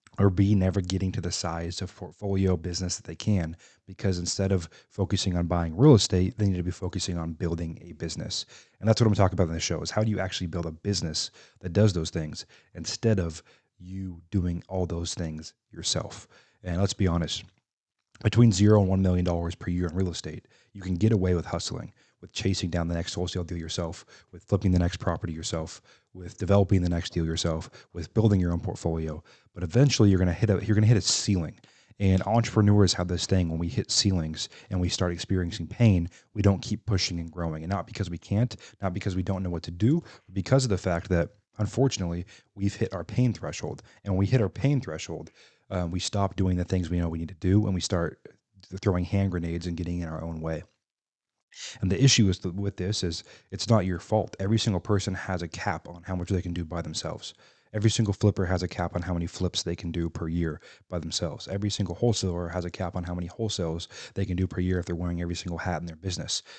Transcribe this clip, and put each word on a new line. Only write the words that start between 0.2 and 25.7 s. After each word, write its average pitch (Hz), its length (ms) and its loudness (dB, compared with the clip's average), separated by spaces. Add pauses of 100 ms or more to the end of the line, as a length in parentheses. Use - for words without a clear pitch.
B, 98 240 4
never 95 260 4
getting 92 340 -2
to - 80 -4
the 87 100 -4
size 85 500 -6
of 90 140 -8
portfolio 95 600 0
business 87 420 -4
that - 80 -16
they 85 100 -10
can, 85 420 0 (300)
because 92 320 -2
instead 95 320 0
of 87 180 0 (220)
focusing 92 440 0
on 87 120 0
buying 85 280 0
real 131 200 10
estate, 92 420 4
they 107 80 2
need 95 120 2
to 87 40 0
be 87 80 -4
focusing 90 480 -6
on 82 160 -4
building 82 480 -4
a 85 120 -16
business. - 520 -8 (340)
And 101 80 -2
that's 110 140 4
what 113 60 6
I'm 104 80 4
talking 92 180 4
about 87 140 2
in 80 80 -4
the 82 40 -4
show, 80 220 -4
is - 80 -6
how 107 140 0
do 110 80 0
you 95 80 -2
actually 92 260 -6
build 85 220 -4
a 80 40 -8
business 82 600 -4 (300)
that 90 120 -8
does 101 200 6
those 82 180 -2
things 78 340 -6 (300)
instead 98 440 -2
of 82 220 -4 (380)
you 92 500 -10
doing 87 400 -2
all 92 160 -2
those 85 300 -6
things 78 400 -8 (160)
yourself. - 560 -6 (360)
And 87 160 -2
let's 98 140 2
be 95 140 2
honest, 85 360 0 (800)
between 110 280 6
zero 104 300 6
and 95 80 4
one 95 120 2
million 90 240 4
dollars 85 300 -2
per - 160 -6
year 90 160 0
in 80 80 -6
real 92 160 0
estate, - 360 -10 (260)
you 98 80 -14
can 92 120 -4
get 101 180 4
away 92 220 4
with 82 140 -2
hustling, 85 440 -6 (300)
with 90 120 -20
chasing 95 360 -2
down 85 180 0
the 85 60 -2
next 85 220 -4
wholesale 87 280 -4
deal 85 140 -8
yourself, 82 480 -8 (260)
with 87 120 -20
flipping 95 280 2
the 90 80 6
next 87 180 0
property 85 360 -4
yourself, 80 480 -8 (320)